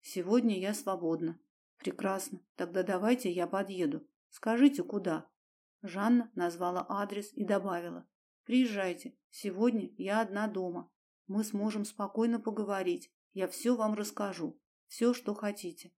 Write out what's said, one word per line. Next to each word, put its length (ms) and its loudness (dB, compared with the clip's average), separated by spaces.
"Сегодня 580 2
я 140 0
свободна". 640 -2
"Прекрасно. 640 -4
Тогда 260 -2
давайте 480 2
я 160 0
подъеду. 580 -2
Скажите, 560 2
куда?" 460 -4
Жанна 540 2
назвала 540 0
адрес 420 -4
и 140 -2
добавила: 600 0
"Приезжайте. 720 2
Сегодня 680 0
я 220 0
одна 280 0
дома. 440 -4
Мы 140 0
сможем 420 -2
спокойно 540 0
поговорить. 760 -2
Я 140 -2
все 280 2
вам 180 0
расскажу. 680 -4
Все, 260 2
что 220 -4
хотите". 640 -8